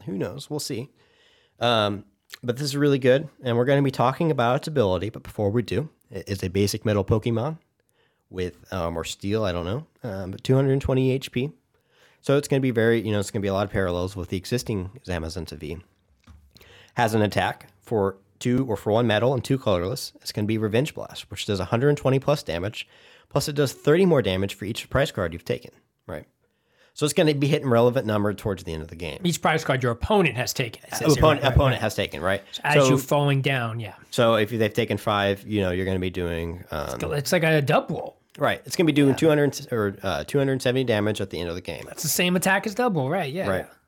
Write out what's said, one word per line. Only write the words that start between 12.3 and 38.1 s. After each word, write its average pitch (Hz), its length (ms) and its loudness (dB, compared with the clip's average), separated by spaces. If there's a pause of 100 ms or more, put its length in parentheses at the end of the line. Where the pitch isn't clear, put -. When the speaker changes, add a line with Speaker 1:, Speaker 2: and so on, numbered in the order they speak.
Speaker 1:
it's 143 100 -2
gonna 139 140 2
be 131 100 2
very, 113 300 4
you 107 100 -2
know, 104 80 2
it's 98 120 -4
gonna 110 100 -4
be 101 60 -2
a 98 60 0
lot 101 120 0
of 98 60 -8
parallels 92 440 -2
with 87 140 -8
the 98 80 -4
existing 98 540 -4 (140)
Zamazenta 80 520 -6
V. 76 200 -10 (1160)
Has 113 180 2
an 110 80 2
attack 101 460 0 (140)
for 98 360 0 (220)
two 127 280 0
or 107 80 -2
for - 160 -2
one 117 160 4
metal 110 260 4
and 120 100 -2
two 135 140 0
colorless. 98 540 -2 (100)
It's - 100 -10
gonna 104 160 -2
be 110 100 0
Revenge 110 360 0
Blast, - 380 -14
which - 140 -10
does 101 140 -2
a 90 60 -2
hundred 139 320 2
twenty 135 220 0
plus 143 240 -2
damage. 87 440 -6 (420)
Plus - 180 -2
it 147 80 -6
does 143 180 0
thirty 175 320 4
more 151 160 4
damage 98 340 0
for 104 100 -12
each - 240 -8
prize 139 220 2
card 85 220 -4
you've 82 120 -14
taken, - 260 -6 (360)
right? 78 180 -12 (680)
So - 120 -2
it's 147 80 -2
gonna 156 200 4
be 139 140 0
hitting 143 220 0
relevant 117 380 4
number 104 260 0
towards 95 300 -6
the 87 100 -10
end 78 80 -6
of 80 60 -10
the - 80 -16
game. 82 280 -10
Speaker 2:
Each 175 180 -2
prize 160 240 0
card 135 180 0
your 123 80 2
opponent 160 440 2
has 120 180 -4
taken, - 300 -6
it - 100 -12
Speaker 1:
Uh, - 40 -6
Speaker 2:
says - 180 0
here, 151 80 0
Speaker 1:
opponent, 151 180 6
Speaker 2:
right, 139 80 2
right, 123 60 0
Speaker 1:
opponent 135 200 6
Speaker 2:
right. - 60 -6
Speaker 1:
has 110 140 -2
taken, 82 260 -4
right? 95 200 0 (220)
Speaker 2:
As 147 120 0
Speaker 1:
So 139 140 6
Speaker 2:
you're 131 80 4
falling 143 440 0
down, 120 400 -2
yeah. 98 120 -12 (180)
Speaker 1:
So 117 240 4
if 107 140 2
they've 110 240 0
taken 110 240 0
five, 101 480 0
you 104 160 0
know, 92 100 2
you're 92 140 -2
gonna 95 140 0
be 92 100 -2
doing, 85 640 -6
um, 71 280 -6 (140)
Speaker 2:
It's 143 200 -4
like 170 100 2
a 160 180 4
double. 160 560 -2 (200)